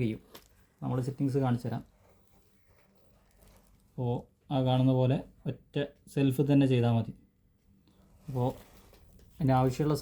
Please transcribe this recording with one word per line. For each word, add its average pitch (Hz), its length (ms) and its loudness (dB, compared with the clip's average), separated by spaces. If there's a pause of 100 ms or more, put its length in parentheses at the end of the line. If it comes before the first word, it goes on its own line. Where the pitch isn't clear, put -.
കഴിയും. 110 200 -2 (600)
നമ്മൾ 131 160 -4 (100)
സെറ്റിങ്സ് 135 380 -2
കാണിച്ചു 120 220 -2
തരാം. - 160 -6 (2000)
അപ്പോൾ 123 220 -4 (400)
ആ 135 40 0 (100)
കാണുന്ന 127 320 4
പോലെ 127 180 2 (340)
ഒറ്റ - 240 -14 (380)
സെൽഫ് 139 360 2
തന്നെ 139 240 6
ചെയ്താൽ 120 240 2
മതി. - 160 -4 (1120)
അപ്പോൾ 127 220 -2 (880)
അതിന് 131 220 2
ആവശ്യമുള്ള 135 420 0